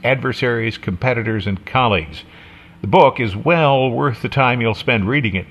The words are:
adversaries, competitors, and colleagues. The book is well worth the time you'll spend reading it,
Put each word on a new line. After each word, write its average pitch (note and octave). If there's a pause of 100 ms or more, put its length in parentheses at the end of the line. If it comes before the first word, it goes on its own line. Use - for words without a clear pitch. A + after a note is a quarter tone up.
adversaries, A#2+
competitors, A2
and G2
colleagues. F#2+ (580)
The G2+
book C3+
is G#2+
well C#3
worth B2+
the -
time B2+
you'll A2+
spend G#2+
reading A#2
it, F2+